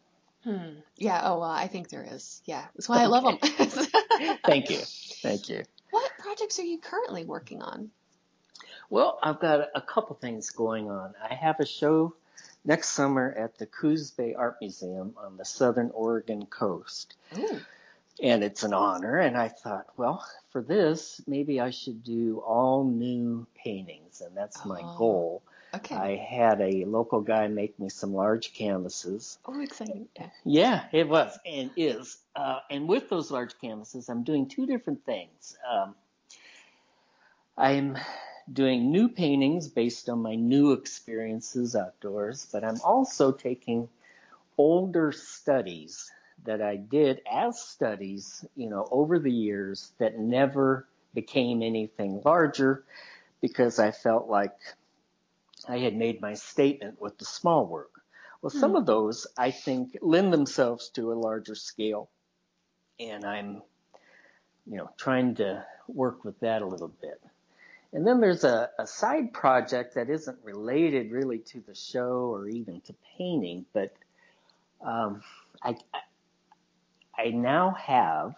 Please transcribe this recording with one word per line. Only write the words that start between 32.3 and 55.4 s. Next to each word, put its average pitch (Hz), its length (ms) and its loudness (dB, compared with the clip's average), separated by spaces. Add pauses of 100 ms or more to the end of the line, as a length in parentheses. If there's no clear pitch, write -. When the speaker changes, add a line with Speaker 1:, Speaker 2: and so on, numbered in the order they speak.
Speaker 2:
Uh, 135 240 -4 (120)
and 143 180 -4
with 247 200 2
those 170 220 -2
large 123 300 -4
canvases, 113 480 -10
I'm 120 160 -4
doing 139 240 0
two 262 180 -4
different 240 400 -4
things. 92 500 -8 (140)
Um, 98 240 -2 (1600)
I'm 139 400 2 (560)
doing 127 380 4
new 208 180 6
paintings 147 600 2
based 117 400 -2
on 120 140 0
my 110 120 -4
new 135 380 6
experiences 113 1040 -4
outdoors, 104 760 -4
but 104 120 -4
I'm 113 180 -2
also 196 500 4
taking 120 560 -4 (720)
older 165 540 4
studies 92 960 -4 (340)
that 107 180 -2
I 104 140 -2
did 131 440 4 (100)
as 208 300 -2
studies, 101 840 -6 (120)
you 120 120 -6
know, 104 220 -2
over 151 280 4
the 143 140 2
years 101 640 -4
that 113 200 0
never 131 680 2 (280)
became 120 480 0
anything 107 600 -2
larger 139 600 4 (560)
because 120 380 2
I 107 120 6
felt 113 380 2
like 101 260 2 (1120)